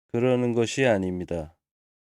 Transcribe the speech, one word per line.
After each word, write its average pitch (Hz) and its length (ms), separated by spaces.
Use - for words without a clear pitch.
그러는 123 460
것이 117 320
아닙니다. 90 720